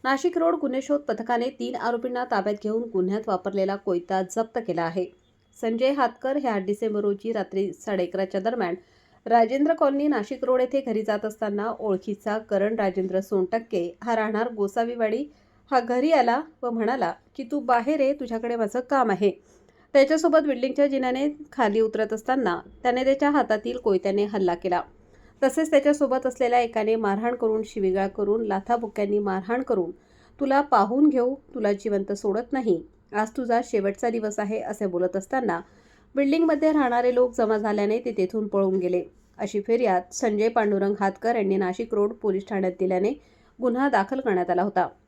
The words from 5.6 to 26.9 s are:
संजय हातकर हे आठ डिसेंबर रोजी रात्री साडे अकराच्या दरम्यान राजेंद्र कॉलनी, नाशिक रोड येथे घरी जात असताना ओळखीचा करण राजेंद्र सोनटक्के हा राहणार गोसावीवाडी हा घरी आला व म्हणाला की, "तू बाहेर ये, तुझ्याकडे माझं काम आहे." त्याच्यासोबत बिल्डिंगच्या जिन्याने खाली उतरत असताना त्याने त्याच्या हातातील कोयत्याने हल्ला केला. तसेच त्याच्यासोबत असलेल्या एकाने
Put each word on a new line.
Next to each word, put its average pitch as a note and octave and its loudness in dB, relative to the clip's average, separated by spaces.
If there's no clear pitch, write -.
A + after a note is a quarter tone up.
संजय A#3 0
हातकर C4 -2
हे C4+ -2
आठ G3+ -2
डिसेंबर G#3 -2
रोजी G#3 -2
रात्री F#3+ -4
साडे F#3 -2
अकराच्या F#3+ -4
दरम्यान G3+ -2
राजेंद्र A#3+ 4
कॉलनी, C#4+ 2
नाशिक B3+ -2
रोड B3+ 4
येथे C4 0
घरी A3 -2
जात G#3 -2
असताना G#3 -4
ओळखीचा G#3 -2
करण G#3+ 0
राजेंद्र F#3 0
सोनटक्के F#3+ -2
हा A3+ 0
राहणार A3 -2
गोसावीवाडी A#3 -2
हा C4 4
घरी B3 0
आला B3 4
व B3 -2
म्हणाला A3+ -2
की, C#4 -8
"तू C4+ -4
बाहेर B3 2
ये, C4+ 2
तुझ्याकडे A#3 -4
माझं A3+ -2
काम B3+ 2
आहे." F#3+ -2
त्याच्यासोबत D#4 6
बिल्डिंगच्या C4+ 2
जिन्याने C4 0
खाली A3+ 2
उतरत A3 0
असताना A3 -2
त्याने B3+ 0
त्याच्या C4+ 4
हातातील A#3 0
कोयत्याने G3 2
हल्ला G3 0
केला. F3 -2
तसेच D#4 2
त्याच्यासोबत C#4 2
असलेल्या B3 2
एकाने A3+ 0